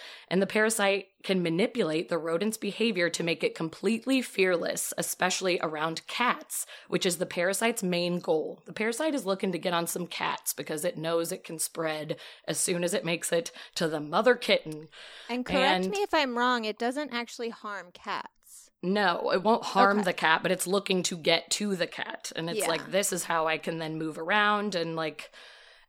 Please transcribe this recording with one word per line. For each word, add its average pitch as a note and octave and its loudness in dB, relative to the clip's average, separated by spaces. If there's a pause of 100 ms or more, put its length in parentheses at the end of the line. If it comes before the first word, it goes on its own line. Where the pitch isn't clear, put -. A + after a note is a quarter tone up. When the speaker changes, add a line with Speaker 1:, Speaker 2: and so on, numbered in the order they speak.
(300)
Speaker 1:
And F#3 2
the F#3+ 2
parasite G#3 2 (160)
can F#3+ 2
manipulate E3+ 0
the E3+ 0
rodent's E3+ 0
behavior G3 0
to E3+ -4
make E3 0
it E3 2
completely A3 0
fearless, F#3 0
especially F3+ 0
around D#3+ -4
cats, - -2 (220)
which - 0
is E3+ 0
the F3 -2
parasite's G3 0
main F3 2
goal. D#3+ 0
The F3+ -14
parasite A#3 0
is A#3+ -2
looking F#3+ 0
to F3 -2
get F3+ -2
on E3+ 0
some F3 -4
cats - -4
because D3+ -4
it F3 -2
knows E3 0
it F#3 -8
can E3 -10
spread D#3 -4 (320)
as D#3+ -2
soon F3 2
as F3 0
it F#3+ 0
makes E3+ -2
it E3+ 0 (240)
to E3+ 0
the D3+ -2
mother F#3+ 4
kitten. D#3+ 0 (420)
Speaker 2:
And B3 -2
correct F#3 4
Speaker 1:
And F#3+ 0
Speaker 2:
me G#4 -2
if G#4 -2
I'm B3+ 2
wrong, B3 4
it G#3+ -4
doesn't B3+ -2
actually A#3+ -6
harm G3+ -12
cats. - -6 (540)
Speaker 1:
No, F#3 4
it F#3 2
won't A3 4
harm G3 6
Speaker 2:
Okay. G3+ 2
Speaker 1:
the F3+ 0
cat, D#3+ 4
but F3 2
it's - -4
looking F#3+ 2
to F3+ -4
get E3 2
to G#3 -2
the E3 -2
cat. - -8
And E3 -4
it's F#3 -4
Speaker 2:
Yeah. F3+ 0
Speaker 1:
like, D#3+ -2
"This G3 2
is - -4
how E3 0
I D#3+ 0
can E3 -4
then D#3+ -6
move D#3+ -6
around G#3 2
and, E3 -2
like, D#3+ -6 (560)